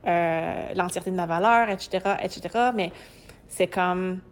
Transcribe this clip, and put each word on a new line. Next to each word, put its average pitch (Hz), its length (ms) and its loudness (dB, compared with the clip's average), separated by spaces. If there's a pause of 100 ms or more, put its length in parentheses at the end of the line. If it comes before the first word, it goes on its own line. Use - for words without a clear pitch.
euh, 170 680 0
l'entièreté 180 360 -2
de 185 40 -2
ma 175 100 0
valeur, 214 440 4
et 190 80 -2
cetera, 190 460 -2
et 185 60 -4
cetera. » 233 460 0
Mais 180 160 -2 (560)
c'est 180 200 0
comme 185 540 0 (100)